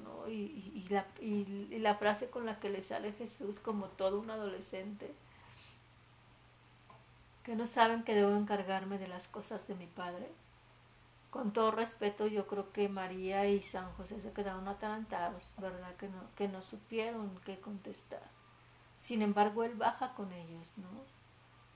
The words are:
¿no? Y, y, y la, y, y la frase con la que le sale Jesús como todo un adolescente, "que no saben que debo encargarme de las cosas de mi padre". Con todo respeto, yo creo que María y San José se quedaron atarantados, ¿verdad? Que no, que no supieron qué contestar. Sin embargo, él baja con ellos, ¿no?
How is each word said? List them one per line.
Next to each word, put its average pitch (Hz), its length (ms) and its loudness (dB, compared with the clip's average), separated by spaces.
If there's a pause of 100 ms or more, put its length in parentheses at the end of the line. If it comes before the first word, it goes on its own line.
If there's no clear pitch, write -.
¿no? - 260 -8
Y, 226 60 -6
y, 202 520 -6
y - 60 -12
la, 196 140 4 (140)
y, 202 500 -2
y 226 80 -4
la 208 180 6
frase 214 340 4
con 240 160 -4
la 214 120 -4
que 202 120 -2
le 196 120 -2
sale 208 300 -4
Jesús 208 480 -8
como 208 280 -2
todo 190 320 2
un 226 100 -8
adolescente, 202 840 -6 (2250)
"que 233 120 -4
no 233 100 0
saben 226 380 6
que 226 100 2
debo 202 220 10
encargarme 196 600 2
de 185 100 -6
las 180 200 -8
cosas 214 400 -8
de 202 60 -4
mi 180 120 -10
padre". 180 420 -6 (1000)
Con 208 220 -2
todo 220 200 6
respeto, 214 540 0
yo 214 200 2
creo 202 260 -4
que 202 160 4
María 190 600 0
y 202 140 6
San 185 320 -6
José 202 280 -8
se 208 100 -8
quedaron 190 360 -4
atarantados, 202 880 -4
¿verdad? 180 380 -6
Que 196 120 -8
no, 185 140 -10 (140)
que 202 120 2
no 190 140 -4
supieron 220 840 -4
qué 190 160 -8
contestar. 202 600 -10 (800)
Sin 220 220 2
embargo, 208 420 6
él 233 100 -2
baja 233 400 2
con 196 180 -6
ellos, 170 440 -12
¿no? 185 140 -12 (840)